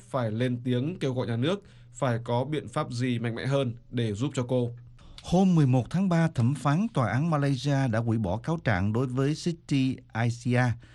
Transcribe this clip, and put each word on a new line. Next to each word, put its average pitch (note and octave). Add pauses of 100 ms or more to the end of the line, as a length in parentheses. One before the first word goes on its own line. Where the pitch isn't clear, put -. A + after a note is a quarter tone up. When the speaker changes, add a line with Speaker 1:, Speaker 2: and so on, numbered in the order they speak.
Speaker 1:
phải A#2
lên B2
tiếng B2+
kêu C3+
gọi A#2+
nhà A#2
nước D#3+ (300)
phải A#2+
có A#2+
biện D3+
pháp D3+
gì B2
mạnh A#2
mẽ F2+
hơn C3 (160)
để A#2
giúp C3
cho B2
cô. B2 (520)
Speaker 2:
Hôm F#3
mười D3+
một B2+
tháng F#3+
ba, E3
thẩm C3+
phán D#3
tòa A2+
án C#3+
Malaysia C#3
đã A2
hủy A#2
bỏ G#2
cáo D#3+
trạng G#2
đối B2+
với C3+
Siti C#3+ (140)
Aisyah A#2+ (260)